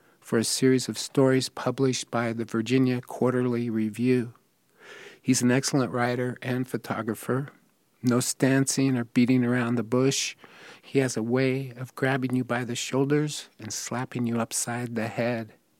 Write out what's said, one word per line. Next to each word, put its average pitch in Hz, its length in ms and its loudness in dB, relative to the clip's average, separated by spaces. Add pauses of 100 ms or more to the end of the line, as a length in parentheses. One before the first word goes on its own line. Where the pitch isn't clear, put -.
(200)
for - 180 -2
a 110 60 2
series 131 460 2
of 107 80 -6
stories 131 500 2
published 127 640 -2
by 117 220 -2
the 113 100 -4
Virginia 123 560 2
Quarterly 123 720 0
Review. 117 640 0 (880)
He's 131 200 2
an 123 100 6
excellent 131 420 2
writer 123 480 -2
and 127 260 -4
photographer. 117 800 -4 (560)
No 123 160 4
stancing 135 760 2
or 117 80 -2
beating 123 400 4
around 123 300 0
the 113 80 0
bush. 127 520 0 (460)
He - 180 -2
has 131 160 0
a 110 80 -2
way 131 540 0
of 127 180 -12
grabbing 131 400 0
you 127 80 0
by 123 220 -2
the 117 100 -6
shoulders 147 720 -2 (100)
and 135 140 -12
slapping 120 560 -6
you 117 140 -2
upside 120 540 -6
the 110 120 -2
head. 117 460 -4 (260)